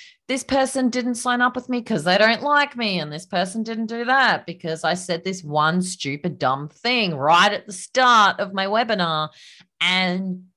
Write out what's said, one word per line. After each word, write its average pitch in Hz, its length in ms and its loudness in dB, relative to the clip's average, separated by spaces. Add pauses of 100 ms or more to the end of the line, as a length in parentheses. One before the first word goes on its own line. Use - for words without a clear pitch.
(300)
this 262 160 -4
person 262 440 0
didn't 247 260 -4
sign 247 260 -2
up 247 160 0
with 254 100 -10
me 247 140 -4
'cause 202 240 -2
they 180 120 4
don't 220 240 4
like 285 360 0
me. 214 200 -2
And 151 140 -6
this 151 140 -12
person 190 380 -2
didn't 226 240 -6
do 233 180 -6
that 254 400 2
because 160 400 -6
I 165 80 2
said 175 320 -6
this 185 180 -6
one 156 380 2
stupid, 143 580 -6
dumb 139 300 -2
thing 233 460 -2
right 170 360 4
at - 160 -8
the 208 60 -12
start 240 680 4
of 190 140 -4
my 190 140 -2
webinar. 190 640 -2 (520)
And 185 640 -2 (120)